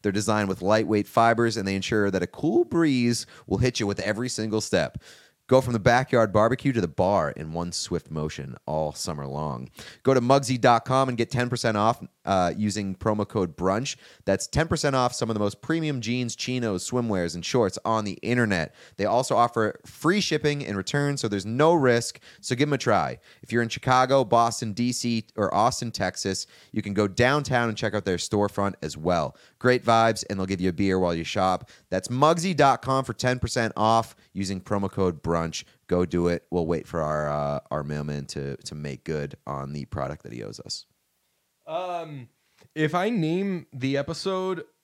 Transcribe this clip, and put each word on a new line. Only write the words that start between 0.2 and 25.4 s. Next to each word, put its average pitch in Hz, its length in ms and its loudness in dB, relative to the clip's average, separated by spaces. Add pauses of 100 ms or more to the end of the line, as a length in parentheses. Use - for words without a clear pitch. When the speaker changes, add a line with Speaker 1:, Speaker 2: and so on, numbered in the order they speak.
Speaker 1:
with 90 140 -4
lightweight 104 440 2
fibers, 117 500 2
and 98 100 -4
they 95 100 -2
ensure 101 340 0
that 92 120 0
a 87 40 -2
cool 170 380 0
breeze 127 640 0 (200)
will 95 120 -2
hit 123 220 2
you 107 60 0
with 101 140 -2
every 107 280 -2
single 110 320 -2
step. 80 380 -2 (500)
Go 131 120 8
from 123 140 -2
the 113 40 0
backyard 117 540 4
barbecue 117 400 2
to 117 80 0
the 85 80 0
bar 90 420 0
in 78 220 -10
one 85 180 -4
swift - 400 -6
motion 76 460 -8 (100)
all 78 260 -2
summer 71 360 -8
long. 67 400 -6 (340)
Go 135 100 4
to 127 80 6
Muggsy 127 400 4
dot 120 240 6
com 131 240 2
and 123 80 -4
get 117 140 -2
ten 123 180 -2
percent 117 280 0
off, 107 260 2 (220)
uh, 90 320 2
using 101 400 -4
promo 107 320 -2
code 90 280 -2
brunch. 98 380 -2 (300)
That's 98 240 0
ten 156 180 0
percent 147 300 0
off 123 180 2
some 113 160 -4
of 110 40 -2
the 104 40 -2
most 101 240 -2
premium 156 380 -2
jeans, 117 340 -4
chinos, 117 560 -4
swimwears, 98 460 -2
and 85 100 -8
shorts 113 380 0
on 110 200 0
the 101 180 -6
internet. 104 520 0 (220)
They 98 80 -2
also 117 320 0
offer 113 500 2
free 190 340 0
shipping 147 460 -2
and 101 100 -4
return, 143 400 -2
so 113 120 -4
there's 101 180 -2
no 147 280 4
risk. 123 440 2 (220)
So - 160 -4
give 147 120 2
'em 147 40 0
a 143 60 0
try. 80 420 0 (200)
If - 120 -12
you're 117 100 2
in 113 60 -2
Chicago, 127 560 2
Boston, 117 480 2
D 120 180 -2
C, 117 360 -2 (100)
or 104 180 0